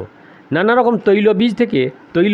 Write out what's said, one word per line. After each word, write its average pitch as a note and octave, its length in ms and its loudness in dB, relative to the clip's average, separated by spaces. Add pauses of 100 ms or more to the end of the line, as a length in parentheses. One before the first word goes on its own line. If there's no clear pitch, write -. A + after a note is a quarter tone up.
(520)
নানা F#3+ 240 0
রকম A#3+ 220 2
তৈলবীজ G#3 580 0
থেকে G#3 260 -2 (320)
তৈল G3 200 0